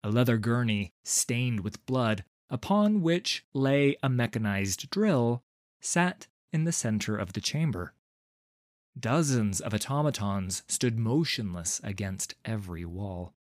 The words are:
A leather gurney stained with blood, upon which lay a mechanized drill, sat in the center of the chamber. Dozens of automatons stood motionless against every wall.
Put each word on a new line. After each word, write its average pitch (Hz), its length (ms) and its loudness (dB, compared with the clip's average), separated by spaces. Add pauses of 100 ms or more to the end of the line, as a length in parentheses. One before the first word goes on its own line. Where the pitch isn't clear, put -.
A 104 60 -2
leather 117 280 4
gurney 110 540 0 (100)
stained 120 580 -2
with 101 240 -8
blood, 113 400 0 (240)
upon 208 540 2
which 165 500 0
lay 139 480 4
a 139 80 2
mechanized 110 800 0
drill, 127 520 2 (380)
sat - 480 0 (240)
in 156 100 0
the 165 100 0
center 107 440 0
of 92 160 -6
the 107 80 -4
chamber. 117 540 -2 (1040)
Dozens 120 640 2
of 104 140 -4
automatons 101 920 -2
stood 117 320 0
motionless 113 840 -2
against 98 640 -6
every 92 400 -6
wall. 90 560 -8